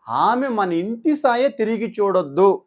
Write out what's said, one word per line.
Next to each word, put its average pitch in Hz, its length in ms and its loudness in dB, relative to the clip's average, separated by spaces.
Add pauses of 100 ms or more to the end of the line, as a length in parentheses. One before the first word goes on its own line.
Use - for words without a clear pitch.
ఆమె 208 380 0
మన 202 260 -2
ఇంటి 233 420 -2
సాయ 262 320 0
తిరిగి 226 520 -4
చూడొద్దు 185 680 2